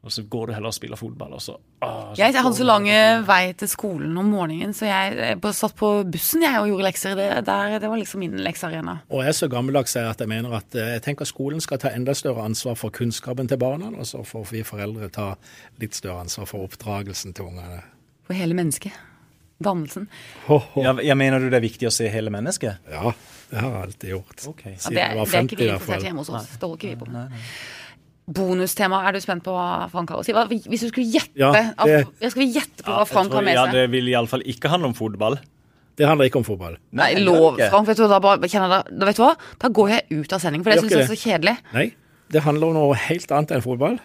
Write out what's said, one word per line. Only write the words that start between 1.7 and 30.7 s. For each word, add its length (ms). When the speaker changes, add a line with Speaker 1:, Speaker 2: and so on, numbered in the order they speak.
Speaker 1:
åh, 320
så 20
Speaker 2:
Jeg 160
hadde 80
Speaker 1:
går 120
Speaker 2:
så 40
Speaker 1:
du 60
Speaker 2:
lang 240
Speaker 1:
heller 360
Speaker 2:
vei 300
til 140
skolen 500
om 140
morgenen, 420
så 140
jeg, 320
eh, 160
på, 180
satt 220
på 340
bussen 320
jeg 180
og 100
gjorde 180
lekser. 280
Det, 300
der, 320
det 100
var 100
liksom 220
min 180
leksearena. 640
Speaker 3:
Og 100
jeg 80
er 80
så 100
gammeldags 460
jeg 160
at 80
jeg 100
mener 280
at, 180
eh, 240
jeg 60
tenker 220
skolen 360
skal 160
ta 120
enda 240
større 280
ansvar 360
for 120
kunnskapen 580
til 100
barna, 380
og 120
så 180
får 240
vi 140
foreldre 480
ta 240
litt 140
større 280
ansvar 260
for 200
oppdragelsen 680
til 100
ungene. 380
Speaker 2:
For 80
hele 220
mennesket. 380
Dannelsen. 440
Speaker 3:
Ho, 100
ho. 240
Speaker 1:
Ja, 160
jeg 200
mener 220
du 120
det 80
er 100
viktig 180
å 60
se 160
hele 220
mennesket? 460
Speaker 3:
Ja, 240
det 100
har 80
jeg 140
alltid 260
gjort. 380
Speaker 1:
Ok. 180
Speaker 2:
Ja, 120
Speaker 3:
Siden 180
Speaker 2:
det, 80
Speaker 3:
jeg 60
var 40
Speaker 2:
det 80
er 40
ikke 120
Speaker 3:
femti 220
Speaker 2:
vi 40
Speaker 3:
i 60
hvert 120
fall. 120
Speaker 2:
interessert 80
i 80
hjemme 80
hos 160
oss. 220
Det 60
holder 200
ikke 80
vi 60
på 160
med. 180
Speaker 1:
Nei, 0
nei. 80
Speaker 2:
Bonustema, 760
er 80
du 40
spent 240
på 80
hva 400
Frank 220
har 80
å 20
si? 80
Hva, 160
hvis 380